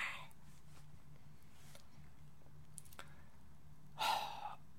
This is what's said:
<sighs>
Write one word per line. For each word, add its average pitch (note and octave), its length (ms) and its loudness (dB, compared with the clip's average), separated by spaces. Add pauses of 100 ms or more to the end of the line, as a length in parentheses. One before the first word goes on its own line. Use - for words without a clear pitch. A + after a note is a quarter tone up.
(4000)
<sighs> - 40 8 (760)